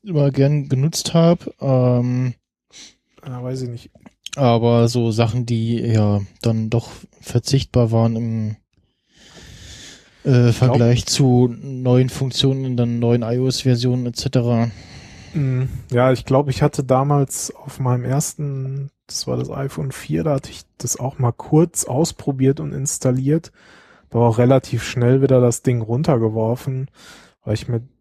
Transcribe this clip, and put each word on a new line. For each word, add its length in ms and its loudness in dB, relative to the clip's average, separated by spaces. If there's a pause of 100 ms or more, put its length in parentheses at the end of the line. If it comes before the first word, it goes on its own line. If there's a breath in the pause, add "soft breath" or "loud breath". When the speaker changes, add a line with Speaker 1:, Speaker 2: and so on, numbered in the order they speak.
Speaker 1:
immer 280 0
gern 380 0
genutzt 460 -2
hab. 340 4 (120)
Ähm, 760 0 (880 loud breath)
Speaker 2:
Ja, 180 -12
weiß 200 -8
ich 80 -8
nicht. 200 -16 (460)
Speaker 1:
aber 520 4
so 220 0
Sachen, 360 0
die 340 -2
ja 400 2 (220)
dann 280 -2
doch 200 -2 (300)
verzichtbar 720 0
waren 240 2
im, 400 -4 (1700 loud breath)
äh, 260 6
Speaker 2:
Ich 80 0
glaub 120 4
Speaker 1:
Vergleich 360 4
zu 420 4
neuen 600 0
Funktionen 560 -2
in 120 -4
der 100 0
neuen 360 0
I-O-S-Version 840 0
et 100 -8
cetera. 540 0 (640 loud breath)
Speaker 2:
Mm, 300 -2 (260)
ja, 220 4
ich 120 -2
glaub, 240 2
ich 140 -2
hatte 220 0
damals 680 0
auf 260 -18
meinem 240 0
ersten, 840 -6 (160)
das 200 -10
war 100 -4
das 140 -6
iPhone 420 -8
vier, 320 -6
da 100 0
hatte 160 -6
ich 120 -18 (160)
das 200 -6
auch 200 -8
mal 140 0
kurz 520 0
ausprobiert 760 -2
und 120 -8
installiert. 800 -2 (580 soft breath)
Da 100 0
war 80 6
auch 100 2
relativ 460 2
schnell 360 2
wieder 200 4
das 220 2
Ding 200 0
runtergeworfen, 1040 -2 (560 loud breath)
weil 100 -2
ich 140 -8
mir 140 -4 (180)